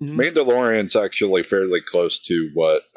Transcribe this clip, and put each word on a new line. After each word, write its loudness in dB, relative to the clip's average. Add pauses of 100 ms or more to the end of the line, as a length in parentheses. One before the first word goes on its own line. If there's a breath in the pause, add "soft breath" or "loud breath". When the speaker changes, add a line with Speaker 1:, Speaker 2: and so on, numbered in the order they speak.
Speaker 1:
Mm-hmm. -6
Speaker 2:
Mandalorian's 0
actually 0
fairly 0
close -2
to -2
what, 2 (140)